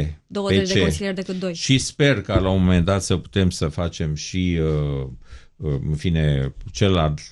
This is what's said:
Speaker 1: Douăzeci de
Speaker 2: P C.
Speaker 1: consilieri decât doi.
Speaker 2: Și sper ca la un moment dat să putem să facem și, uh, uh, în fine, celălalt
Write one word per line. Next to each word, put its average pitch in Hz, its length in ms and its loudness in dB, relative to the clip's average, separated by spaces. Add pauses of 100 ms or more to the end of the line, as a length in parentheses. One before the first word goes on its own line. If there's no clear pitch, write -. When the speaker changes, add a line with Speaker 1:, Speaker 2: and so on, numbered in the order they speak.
(280)
Speaker 1:
Douăzeci 185 400 0
de - 60 0
Speaker 2:
P - 40 4
C. 98 40 4
Speaker 1:
consilieri 196 340 0
decât 95 240 -6
doi. 180 140 -6
Speaker 2:
Și 135 240 2
sper 135 440 0
ca 95 180 2
la 92 100 0
un 95 140 4
moment 90 220 4
dat 98 160 0
să 92 160 0
putem 92 320 2
să 85 180 -2
facem 80 480 -4
și, 90 460 -2
uh, 73 460 0 (480)
uh, 71 240 -2 (100)
în 76 60 0
fine, 73 580 0 (180)
celălalt 80 500 2 (100)